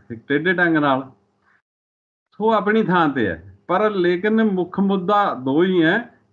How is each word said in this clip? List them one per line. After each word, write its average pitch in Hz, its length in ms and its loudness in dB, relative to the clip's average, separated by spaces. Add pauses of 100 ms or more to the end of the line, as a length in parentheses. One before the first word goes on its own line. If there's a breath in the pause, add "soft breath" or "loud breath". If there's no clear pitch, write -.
(120)
ਇੱਕ 117 160 -12
ਟੇਢੇ 156 260 -2
ਢੰਗ 170 240 0
ਨਾਲ। 135 340 -2 (1300)
ਸੋ 220 140 0
ਆਪਣੀ 214 320 2
ਥਾਂ 170 260 2
ਤੇ 123 180 -2
ਹੈ, - 300 -10 (100)
ਪਰ 208 240 0
ਲੇਕਿਨ 196 520 0
ਮੁੱਖ 185 360 -2
ਮੁੱਦਾ 196 540 0
ਦੋ 131 300 0
ਹੀ 185 200 2
ਹੈ 208 360 -2 (140)